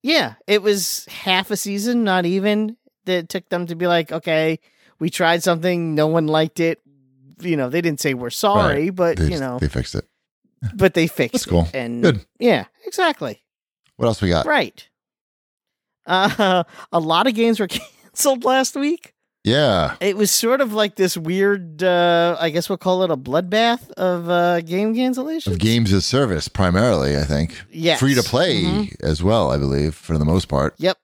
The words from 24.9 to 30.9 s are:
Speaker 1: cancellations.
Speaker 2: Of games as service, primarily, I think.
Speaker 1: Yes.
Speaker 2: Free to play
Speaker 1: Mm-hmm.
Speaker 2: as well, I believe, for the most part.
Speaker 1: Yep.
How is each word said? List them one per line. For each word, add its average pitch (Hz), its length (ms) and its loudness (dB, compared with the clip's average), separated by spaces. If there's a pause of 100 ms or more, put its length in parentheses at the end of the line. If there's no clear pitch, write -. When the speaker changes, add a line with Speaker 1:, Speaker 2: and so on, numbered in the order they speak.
Speaker 1:
cancellations. 262 520 -4
Speaker 2:
Of 90 140 -2
games 110 320 2
as 95 120 2
service, 117 440 0
primarily, 87 680 2
I 71 60 0
think. 73 480 -2
Speaker 1:
Yes. 160 300 0
Speaker 2:
Free 135 140 4
to 123 80 2
play 143 420 0
Speaker 1:
Mm-hmm. 202 420 -2
Speaker 2:
as 78 160 0
well, 95 300 2
I 71 40 0
believe, 71 380 0
for 80 240 -4
the 73 60 2
most 85 240 2
part. 71 300 -2
Speaker 1:
Yep. 185 260 -2